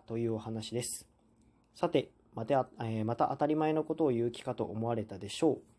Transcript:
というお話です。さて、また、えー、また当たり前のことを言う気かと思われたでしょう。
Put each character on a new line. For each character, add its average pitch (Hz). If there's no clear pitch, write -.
と 113
い 117
う 113
お 110
話 110
で 120
す。 -
さ 170
て、 -
ま 113
た、 131
え 110
ー、 110
ま 117
た -
当 139
た 147
り 151
前 156
の 156
こ 156
と 160
を 139
言 117
う 120
気 -
か 127
と 113
思 110
わ 117
れ 107
た 104
で 98
し -
ょ 151
う。 -